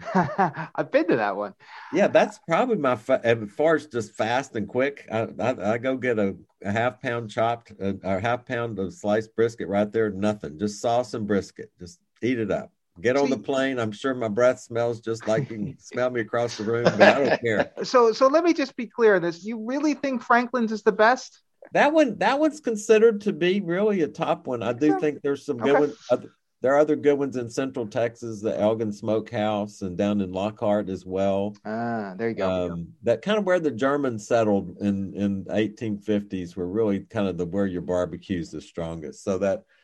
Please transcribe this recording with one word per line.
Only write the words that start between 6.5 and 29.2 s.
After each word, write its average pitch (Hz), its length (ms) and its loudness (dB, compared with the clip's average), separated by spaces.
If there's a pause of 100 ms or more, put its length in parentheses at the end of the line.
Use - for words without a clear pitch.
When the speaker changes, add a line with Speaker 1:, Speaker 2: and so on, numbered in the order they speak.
Speaker 2:
a 98 80 -4
half 117 300 0
pound 120 300 -6
chopped, 117 500 -2
uh, 98 200 -2
or 95 200 -2
half 120 240 -2
pound 117 340 -6
of 92 140 -6
sliced 107 420 -2
brisket 113 320 0
right 104 240 0
there. 110 180 0
Nothing, 98 480 -4
just 104 220 -4
sauce 123 360 -2
and 110 120 -6
brisket. 101 420 -4 (100)
Just 87 200 -18 (220)
eat 123 180 -2
it 107 100 -2
up. 78 220 -4 (300)
Get 120 160 2
on 139 100 2
Speaker 1:
See 127 40 0
Speaker 2:
the 123 80 -2
plane. 135 380 -2
I'm 110 140 -2
sure 131 240 -4
my 120 140 -4
breath 123 320 2
smells 117 400 -4
just 113 260 -6
like 117 220 0
you 113 80 -10
can 104 180 -8
Speaker 1:
<laughs> - 40 -20
Speaker 2:
smell 123 320 -2
me 123 100 -2
across 117 340 -2
the 110 80 -6
room, 117 220 0
but 104 160 4
I 123 240 8
don't - 160 2
care. - 360 0
Speaker 1:
<laughs> - 60 -6
So, 233 300 4
so 262 140 4
let 320 180 4
me 339 80 4
just 269 240 -4
be 247 100 -6
clear 214 300 4
on 175 40 2
this. 170 220 -4
You 220 220 -8
really 285 300 0
think 262 280 -4
Franklin's 240 480 2
is 214 120 -6
the 214 100 2
best? 220 480 2 (320)
Speaker 2:
That 262 200 4
one, 277 260 4
that 233 200 2
one's 302 200 2
considered 220 640 4
to 196 120 -2
be 180 260 2
really 190 420 0
a 151 60 2
top 160 380 -4
one. 127 160 -4
I 107 100 -2
do 139 200 2
Speaker 1:
Okay. 151 100 2
Speaker 2:
think 147 220 -2
there's 139 200 -2
some 135 140 -4
good 120 140 2
Speaker 1:
Okay. 143 80 6
Speaker 2:
ones. 147 160 2 (160)
Oth-, 123 160 -2 (340)
there 127 140 4
are - 20 6
other 151 180 4
good 143 220 4
ones 131 200 -2
in 120 120 -6
Central 131 380 -4
Texas, 117 520 -4
the 104 180 -2
Elgin 107 360 2
Smokehouse, 107 880 -2